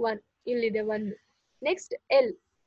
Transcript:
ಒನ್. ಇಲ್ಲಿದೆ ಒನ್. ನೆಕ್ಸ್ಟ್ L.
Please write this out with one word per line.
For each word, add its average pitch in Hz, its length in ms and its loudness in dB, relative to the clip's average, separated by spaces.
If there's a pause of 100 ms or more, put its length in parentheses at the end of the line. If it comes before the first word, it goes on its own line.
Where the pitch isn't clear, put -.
ಒನ್. 220 200 -2 (260)
ಇಲ್ಲಿದೆ 226 360 -2
ಒನ್. 214 240 -4 (560)
ನೆಕ್ಸ್ಟ್ 359 320 -2 (200)
L. 440 140 6 (380)